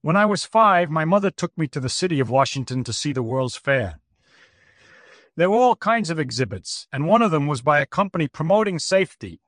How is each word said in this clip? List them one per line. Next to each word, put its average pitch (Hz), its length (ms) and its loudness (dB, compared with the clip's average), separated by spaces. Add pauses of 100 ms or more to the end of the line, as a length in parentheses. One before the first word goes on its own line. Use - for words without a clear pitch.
When 156 120 0
I 208 120 4
was 202 180 -2
five, 190 440 4
my 156 140 -2
mother 196 280 2
took - 260 -8
me 156 120 -2
to 139 120 -6
the 123 80 -2
city 175 320 -2
of 110 80 0
Washington 131 560 0
to 117 80 -8
see 147 180 -4
the 131 120 -4
World's 127 340 -4
Fair. 123 420 -2 (1400)
There 170 140 2
were 214 80 4
all 247 180 4
kinds 208 340 -2
of 160 100 -4
exhibits, 120 760 -6
and 143 140 -4
one 220 140 4
of 208 100 2
them 147 160 0
was 139 140 -4
by 147 200 2
a 135 40 -2
company 180 420 -2
promoting 185 520 -2
safety. 160 680 -4